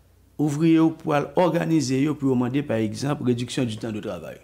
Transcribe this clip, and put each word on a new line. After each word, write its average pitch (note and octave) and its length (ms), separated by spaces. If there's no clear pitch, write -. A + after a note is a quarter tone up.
ouvrier, D3+ 380
yo, D#3+ 140
pour D#3+ 240
aller D3 140
organiser, D#3+ 640
yo, D3+ 120
pour C3+ 180
demander, B2 300
par B2+ 160
exemple, A2+ 460
réduction B2 400
du A2 140
temps A#2 140
de G#2+ 100
travail. E2+ 420